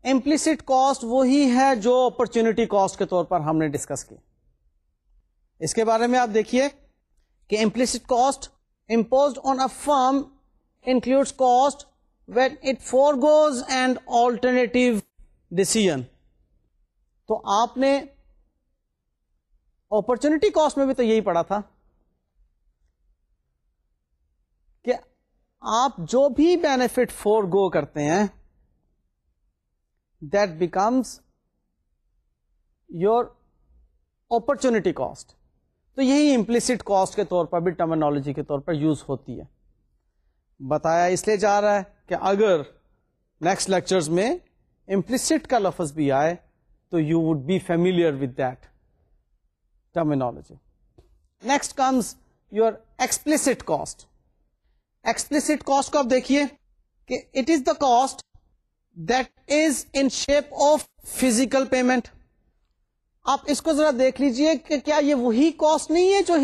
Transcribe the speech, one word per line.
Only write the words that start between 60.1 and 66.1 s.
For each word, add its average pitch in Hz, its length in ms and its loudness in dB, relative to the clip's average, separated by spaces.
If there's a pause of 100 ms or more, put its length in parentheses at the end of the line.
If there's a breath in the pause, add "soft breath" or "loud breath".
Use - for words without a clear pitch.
of 302 60 4 (460)
physical 262 400 2 (100)
payment۔ 254 420 0 (1080)
آپ 262 240 0
اس 294 140 -2
کو 320 120 0
ذرا 302 260 2
دیکھ 262 220 0
لیجئے 285 340 2
کہ 277 240 -4
کیا 294 180 -2
یہ 294 180 2
وہی 247 360 2
cost 311 400 0
نہیں 370 220 4